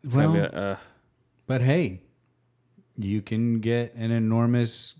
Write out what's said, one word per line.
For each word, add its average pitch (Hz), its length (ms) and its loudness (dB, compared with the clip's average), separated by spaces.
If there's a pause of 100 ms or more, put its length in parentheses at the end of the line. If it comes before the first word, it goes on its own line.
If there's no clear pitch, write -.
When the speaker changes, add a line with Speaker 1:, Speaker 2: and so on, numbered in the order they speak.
Speaker 1:
It's 123 120 -2
gonna 147 160 6
Speaker 2:
Well, 165 180 2
Speaker 1:
be - 60 -12
a, 87 60 -4 (100)
uh, 95 60 -6 (680)
Speaker 2:
but 123 140 0
hey, 127 400 0 (960)
you 104 240 -2
can 113 380 -2
get 117 360 -2
an 113 160 -4
enormous 117 880 0